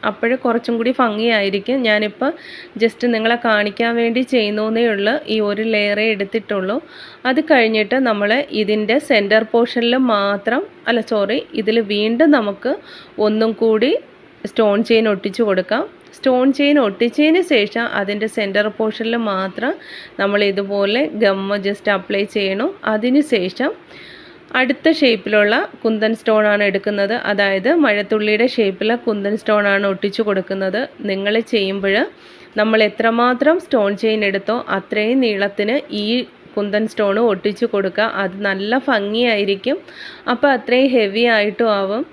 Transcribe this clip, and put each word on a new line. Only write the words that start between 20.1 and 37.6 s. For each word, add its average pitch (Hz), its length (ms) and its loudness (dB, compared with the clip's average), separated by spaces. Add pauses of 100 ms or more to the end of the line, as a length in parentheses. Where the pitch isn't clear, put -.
നമ്മൾ 202 180 0 (120)
ഇതുപോലെ 202 520 0 (200)
ഗം 196 180 2 (260)
just 202 300 -2
അപ്ലൈ 196 260 -2 (140)
ചെയ്യണം. 202 340 -2 (220)
അതിന് 254 300 2 (100)
ശേഷം 214 380 -2 (880)
അടുത്ത 262 280 0 (120)
ഷേപ്പിലുള്ള 214 540 2 (280)
കുന്തൻ 220 380 0
സ്റ്റോൺ 214 320 2
ആണ് 208 180 2
എടുക്കുന്നത്, 202 440 -2 (160)
അതായത് 196 380 0 (160)
മഴത്തുള്ളിയുടെ 214 680 2
ഷേപ്പിലെ 214 420 0 (100)
കുന്തൻ 208 360 -2
സ്റ്റോൺ 208 300 2
ആണ് 196 220 0
ഒട്ടിച്ചു 196 340 -4
കൊടുക്കുന്നത്. 190 520 -2 (300)
നിങ്ങൾ 196 240 -2 (160)
ചെയ്യുമ്പോൾ 196 460 0 (640)
നമ്മൾ 220 260 2
എത്രമാത്രം 240 800 2
സ്റ്റോൺ 202 380 0
ചെയിൻ 220 260 0
എടുത്തോ 196 260 -2 (220)
അത്രയും 214 480 -2
നീളത്തിന് 202 500 -2 (280)
ഈ - 20 -4 (500)
കുന്തൻ 208 380 -2
സ്റ്റോൺ 202 260 0 (140)
ഒട്ടിച്ചു 208 400 -2